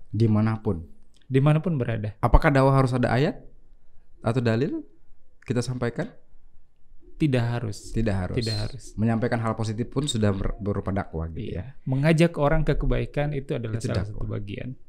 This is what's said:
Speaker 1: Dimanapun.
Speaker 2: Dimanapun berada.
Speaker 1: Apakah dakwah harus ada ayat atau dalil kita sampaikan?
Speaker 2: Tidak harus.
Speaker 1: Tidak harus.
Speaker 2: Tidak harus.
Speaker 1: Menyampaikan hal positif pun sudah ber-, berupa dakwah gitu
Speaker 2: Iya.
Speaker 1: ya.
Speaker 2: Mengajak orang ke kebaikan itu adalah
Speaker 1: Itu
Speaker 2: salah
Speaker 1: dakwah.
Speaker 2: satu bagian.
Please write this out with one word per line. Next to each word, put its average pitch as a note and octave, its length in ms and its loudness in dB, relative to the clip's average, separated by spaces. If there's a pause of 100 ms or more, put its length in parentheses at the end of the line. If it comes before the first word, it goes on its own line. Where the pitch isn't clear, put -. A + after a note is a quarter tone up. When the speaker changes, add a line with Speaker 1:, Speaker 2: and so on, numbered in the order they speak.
(140)
Speaker 1:
Dimanapun. G#2+ 720 2 (400)
Speaker 2:
Dimanapun D3+ 480 4
berada. A2+ 480 -2
Speaker 1:
Apakah C#3+ 320 6
dakwah C3+ 220 6
harus C3 180 4
ada B2 160 2
ayat C#3 320 0 (800)
atau A#2+ 160 0
dalil B2+ 480 0 (560)
kita A#2+ 240 -2
sampaikan? B2+ 400 -4 (1120)
Speaker 2:
Tidak B2+ 240 2
harus. A#2 480 -4
Speaker 1:
Tidak A2+ 240 0
harus. F#2+ 240 -2
Speaker 2:
Tidak A2 220 -2
harus. - 240 -6 (100)
Speaker 1:
Menyampaikan A2+ 480 0
hal A2 160 -2
positif A2 320 -2
pun C#3 160 -2
sudah G#2+ 260 2
ber-, G2 240 -2
berupa G2 380 -4
dakwah E2 340 -4
gitu D#2+ 220 -8
Speaker 2:
Iya. A#2 240 -8
Speaker 1:
ya. - 100 -12
Speaker 2:
Mengajak D#3+ 540 4
orang D3+ 240 4
ke D3 160 2
kebaikan C3+ 560 0
itu C3+ 240 -4
adalah A2 240 -4
Speaker 1:
Itu G#2+ 80 -4
Speaker 2:
salah G#2+ 160 0
Speaker 1:
dakwah. G#2+ 160 -8
Speaker 2:
satu G#2+ 80 -4
bagian. G#2 400 -6 (200)